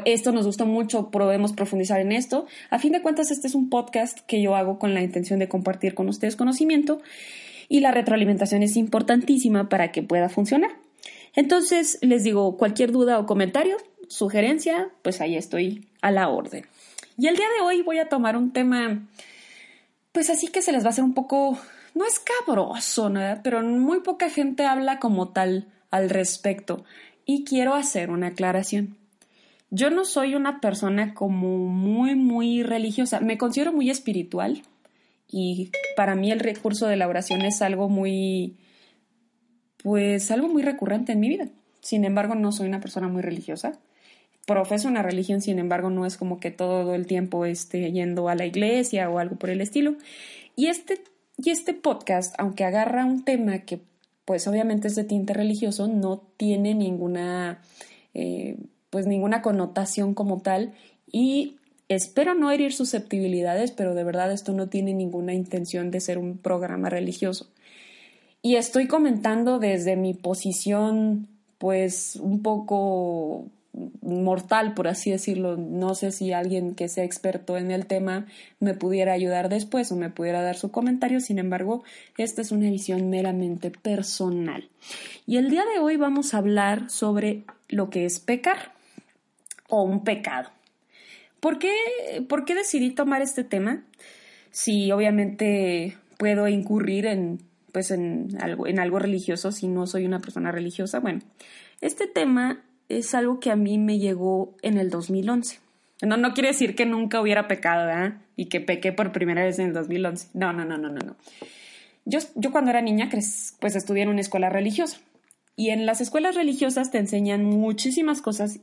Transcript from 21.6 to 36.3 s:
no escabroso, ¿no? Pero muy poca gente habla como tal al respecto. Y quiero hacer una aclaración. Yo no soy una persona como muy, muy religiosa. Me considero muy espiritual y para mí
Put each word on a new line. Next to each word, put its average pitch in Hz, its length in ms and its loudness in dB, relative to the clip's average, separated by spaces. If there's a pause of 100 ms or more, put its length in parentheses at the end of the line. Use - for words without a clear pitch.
no 359 100 0
escabroso, 240 1040 0
¿no? 196 120 0 (220)
Pero 233 200 0
muy 254 380 2
poca 370 280 0
gente 277 380 0
habla 269 320 2
como 190 320 2
tal 190 380 0 (220)
al 190 200 2
respecto. 190 760 -2 (400)
Y 285 200 0
quiero 262 280 2
hacer 240 380 -2
una 180 180 0
aclaración. 190 680 -2 (760)
Yo 240 180 2
no 359 160 2
soy 277 300 0
una 277 260 -2
persona 208 540 0
como 185 420 0
muy, 196 600 2
muy 240 460 2
religiosa. 226 580 -2
Me 220 180 0
considero 269 340 0
muy 277 160 2
espiritual 202 720 -2 (680)
y 185 400 -2 (260)
para 196 180 2
mí 190 160 0